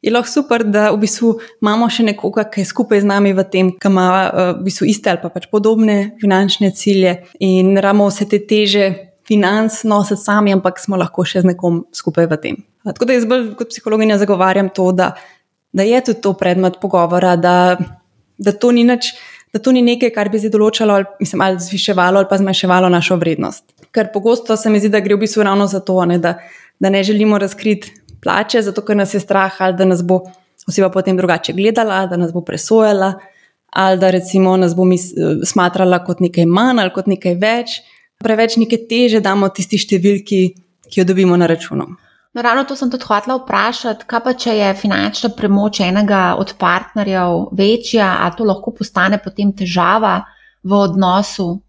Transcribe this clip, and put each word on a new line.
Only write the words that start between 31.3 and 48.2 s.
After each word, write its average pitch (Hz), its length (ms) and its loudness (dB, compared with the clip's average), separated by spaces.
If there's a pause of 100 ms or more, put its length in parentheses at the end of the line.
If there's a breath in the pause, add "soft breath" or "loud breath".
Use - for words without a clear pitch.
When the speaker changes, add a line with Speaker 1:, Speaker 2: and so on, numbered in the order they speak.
Speaker 1:
gledala, 208 480 0
ali 190 100 -4
da 175 60 -4
nas 170 160 -2
bo 175 120 -4
presojala, 202 680 0 (580 loud breath)
ali 190 300 2
da 190 100 4
recimo 185 460 2
nas 175 200 2
bo 185 120 2
mis-, 180 240 0 (320)
smatrala 180 600 0
kot 180 200 -4
nekaj 175 220 2
manj 226 340 2
ali 185 140 -2
kot 190 160 -4
nekaj 180 300 -2
več. 233 400 -2 (440 soft breath)
Preveč 220 320 2
neke 226 220 0 (100)
teže 226 320 2
damo 196 320 0
tisti 196 300 -4
številki, 196 580 0 (480)
ki - 120 -2
jo 185 40 4
dobimo 185 320 2
na 175 140 2
računu. - 360 -4 (480 soft breath)
Speaker 2:
No, 240 80 -8
ravno 240 240 0
to 277 120 -8
sem 247 120 -2
tudi 247 160 -8
hotela 214 360 -2
vprašati, 220 680 -4
kaj 233 140 -4
pa, 254 140 -2
če 240 180 -2
je 202 220 0
finančna 202 580 -2
premoč 202 480 0
enega 196 380 0 (160)
od - 200 -6
partnerjev 185 960 -2
večja, 214 540 2 (160)